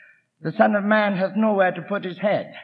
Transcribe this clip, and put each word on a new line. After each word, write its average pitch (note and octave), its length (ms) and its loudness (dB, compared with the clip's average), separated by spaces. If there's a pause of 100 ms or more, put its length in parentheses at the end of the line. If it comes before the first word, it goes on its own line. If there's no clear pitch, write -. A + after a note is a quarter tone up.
(420)
The D#3+ 100 -6
Son G#3+ 240 4
of G3+ 80 0
Man G#3 320 2
hath F#3 200 -2
nowhere G3+ 360 2
to F3+ 100 -6
put G3 220 -6
his F3+ 160 -8
head. F#3 340 -2 (100)